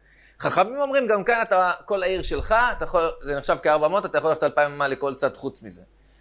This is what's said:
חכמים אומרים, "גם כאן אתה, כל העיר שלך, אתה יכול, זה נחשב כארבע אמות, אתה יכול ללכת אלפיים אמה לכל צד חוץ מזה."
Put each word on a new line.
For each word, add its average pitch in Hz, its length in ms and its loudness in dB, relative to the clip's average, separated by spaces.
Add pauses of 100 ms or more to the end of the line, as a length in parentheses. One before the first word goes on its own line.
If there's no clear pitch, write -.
(400)
חכמים 196 360 0
אומרים, 277 320 0
"גם 196 160 2
כאן 233 180 2
אתה, 185 300 2 (140)
כל 196 180 -2
העיר 185 180 -2
שלך, 156 340 -2 (220)
אתה 160 80 -6
יכול, 165 260 0 (100)
זה 139 160 -6
נחשב 143 260 -2
כארבע 151 220 4
אמות, 190 200 2
אתה 156 120 -2
יכול 156 120 2
ללכת 156 140 0
אלפיים 147 280 2
אמה 143 160 -2
לכל 135 260 -2
צד 131 240 -2
חוץ 131 260 -10
מזה." 92 200 -18 (380)